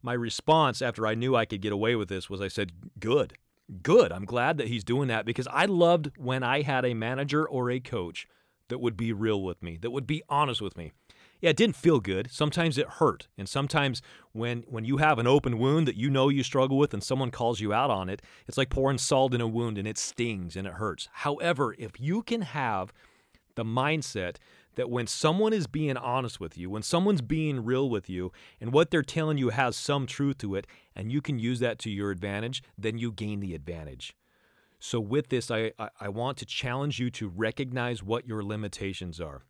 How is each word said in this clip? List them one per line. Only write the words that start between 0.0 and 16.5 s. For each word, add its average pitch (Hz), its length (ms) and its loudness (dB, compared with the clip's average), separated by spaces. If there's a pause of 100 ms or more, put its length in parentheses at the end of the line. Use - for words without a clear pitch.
My 123 120 -4
response, 123 640 4
after 113 260 0
I 110 80 2
knew 123 220 2
I 113 80 4
could 104 160 -6
get 104 140 0
away 110 200 2
with 104 140 0
this, 95 220 -6
was 98 100 -8
I 98 80 -4
said, 95 240 -4 (260)
"Good. 123 360 2 (480)
Good. 165 300 6
I'm 92 120 -6
glad 120 320 0
that 120 120 -4
he's 117 140 -2
doing 127 260 0
that," 110 180 -2
because 123 220 -4
I 160 180 2
loved 170 500 4
when 131 260 -2
I 131 200 2
had 131 240 2
a 123 80 2
manager 135 520 0
or 123 240 -2
a 131 100 -2
coach 92 460 -8 (420)
that 123 100 -4
would 117 180 0
be 113 160 -2
real 104 300 0
with 90 200 -6
me, 85 140 -8
that 104 140 -4
would 127 160 -4
be 151 200 -2
honest 143 360 0
with 95 120 -6
me. 82 180 -12 (500)
Yeah, 170 80 6
it 147 80 2
didn't 214 180 4
feel 156 240 6
good. 101 300 -2
Sometimes 151 480 0
it - 140 -2
hurt. - 440 2
And 98 100 -8
sometimes 139 540 0 (320)
when, 120 360 -4
when 113 180 -6
you 135 100 0
have 151 220 4
an 117 80 2
open 127 320 6
wound 143 280 4
that 113 120 -2
you 127 100 0
know 135 220 4
you 139 140 2
struggle 135 340 2